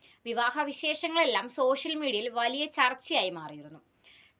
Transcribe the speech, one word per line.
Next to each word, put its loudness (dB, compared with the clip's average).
വിവാഹ 0
വിശേഷങ്ങളെല്ലാം 0
സോഷ്യൽ 2
മീഡിയയിൽ 0
വലിയ 0
ചർച്ചയായി 2
മാറിയിരുന്നു. -12